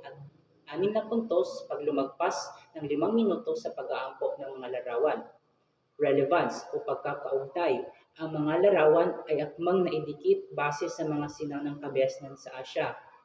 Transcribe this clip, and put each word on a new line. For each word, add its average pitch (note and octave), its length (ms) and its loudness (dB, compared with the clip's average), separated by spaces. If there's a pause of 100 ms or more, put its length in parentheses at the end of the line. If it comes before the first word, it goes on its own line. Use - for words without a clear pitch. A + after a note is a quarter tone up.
At - 80 -16 (560)
anim G3 240 0
na G#3+ 80 2
puntos - 640 0
pag - 160 -6
lumagpas D3 640 -2 (320)
ng D3 80 -6
limang D3+ 240 0
minuto G#3 480 2
sa - 160 -8
pag-aangkop C3+ 640 -4
ng C3+ 240 -10
mga B2 40 -8 (120)
larawan. B2+ 480 0 (720)
Relevance C#3 720 2
o D3+ 160 -4
pagkakaugnay. C#3 960 -2 (400)
Ang D#3 80 -4
mga D3+ 220 0 (180)
larawan E3 560 6
ay D3+ 160 0
akmang F3 400 0
naidikit D#3 720 0
base D3 320 -2
sa D#3+ 160 -6
mga D3+ 240 -2
sinaunang C#3+ 560 -6
kabiasnan C3+ 560 -2
sa B2+ 160 -14
Asia. C3 400 -4 (300)